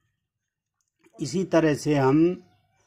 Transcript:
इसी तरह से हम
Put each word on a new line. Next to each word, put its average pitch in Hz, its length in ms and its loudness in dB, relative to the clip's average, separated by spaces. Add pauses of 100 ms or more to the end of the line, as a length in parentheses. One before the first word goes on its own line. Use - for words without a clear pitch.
(1200)
इसी 165 260 -6
तरह 160 300 0
से 147 200 -2
हम 147 380 2 (540)